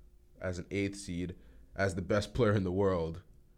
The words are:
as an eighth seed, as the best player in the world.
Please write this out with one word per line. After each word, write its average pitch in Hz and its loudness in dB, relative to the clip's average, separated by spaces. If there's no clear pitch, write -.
as 90 -4
an 87 -10
eighth 98 -2
seed, 87 -6
as 95 0
the 98 -4
best 104 0
player 107 4
in 104 4
the 92 0
world. 87 0